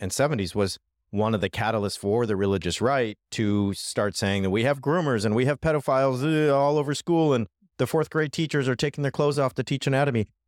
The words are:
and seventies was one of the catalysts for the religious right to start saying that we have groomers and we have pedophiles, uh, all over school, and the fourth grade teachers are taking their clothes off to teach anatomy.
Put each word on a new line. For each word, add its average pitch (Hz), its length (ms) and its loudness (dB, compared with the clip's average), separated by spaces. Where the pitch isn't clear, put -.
and 92 100 -6
seventies 127 440 -2
was 101 240 -2
one 107 240 0
of 92 60 -2
the 98 80 0
catalysts 110 500 -4
for 110 260 0
the 104 100 -2
religious 95 460 0
right 120 340 0
to 104 460 0
start - 400 -4
saying 98 260 0
that 95 80 0
we 110 140 0
have 139 180 0
groomers 139 420 0
and 107 120 2
we 127 100 2
have 139 160 -2
pedophiles, 135 640 0
uh, 151 340 2
all 143 220 2
over 143 160 -2
school, 160 400 2
and 113 100 0
the 127 80 0
fourth 156 240 0
grade 151 240 -2
teachers 147 340 -2
are 127 80 2
taking 143 280 -4
their 139 80 0
clothes 147 260 0
off 135 160 0
to 127 100 -2
teach - 220 -4
anatomy. 135 400 2